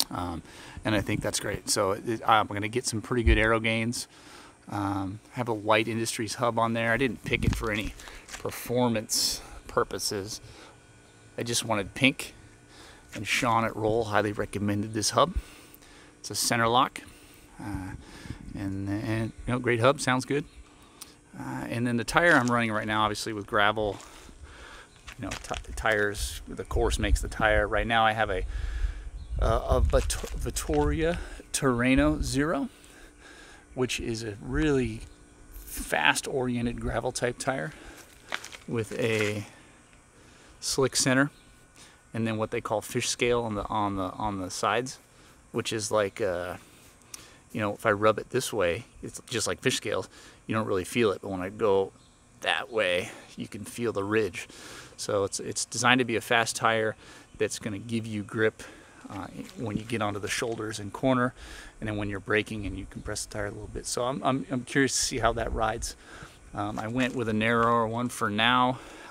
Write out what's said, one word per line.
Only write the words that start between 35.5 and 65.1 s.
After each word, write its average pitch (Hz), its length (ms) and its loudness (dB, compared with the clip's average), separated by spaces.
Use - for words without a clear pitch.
fast-oriented 120 1300 0
gravel 120 300 -2
type 123 260 -2
tire 147 360 -4
with 117 320 -4
a 107 460 0
slick - 360 0
center, 135 340 4
and 113 100 0
then 110 120 -2
what 110 120 0
they 120 100 -2
call 107 220 -2
fish - 260 -4
scale 120 340 2
on 113 120 -2
the, 101 140 -4
on 104 280 0
the, 95 180 -2
on 104 260 -4
the 90 100 -6
sides, 113 480 0
which - 200 -4
is 107 200 -4
like, 104 280 2
uh, 90 360 -2
you 113 100 -4
know, 104 120 0
if - 120 -4
I 110 60 6
rub 104 260 4
it - 140 -8
this 127 200 0
way, 98 340 0
it's - 260 -12
just 110 160 -2
like 92 160 -2
fish 127 160 2
scales. 101 320 -4
You - 80 0
don't 110 100 0
really 98 180 0
feel 113 280 2
it, - 100 -2
but - 80 -8
when 92 120 -4
I 92 80 -4
go 101 420 2
that 87 300 -2
way, 107 400 0
you - 120 -8
can 104 180 -12
feel 117 280 -4
the 98 100 -2
ridge. 104 440 0
So 101 280 0
it's, - 140 -4
it's - 240 -6
designed 123 360 4
to 123 60 2
be 113 100 0
a 98 60 0
fast 117 340 2
tire 113 400 2
that's - 220 -2
gonna 107 180 -6
give 113 300 -4
you 104 160 -4
grip, 110 400 0
uh, 95 180 -10
when 107 200 -4
you 107 60 -6
get 117 180 -2
onto 104 180 -2
the 101 80 -6
shoulders 110 520 -4
and 101 120 -10
corner, 127 420 2
and 110 80 -6
then 107 100 -2
when 101 120 -2
you're 98 100 -4
braking 107 460 0
and 95 120 -6
you 95 120 -10
compress - 360 -8
the - 80 -14
tire 104 120 -4
a 101 60 -6
little 107 200 -12
bit. 113 140 -8
So 123 200 -2
I'm, 131 180 -2
I'm, 135 260 0
I'm 123 140 -4
curious 139 300 2
to - 80 0
see 120 180 -2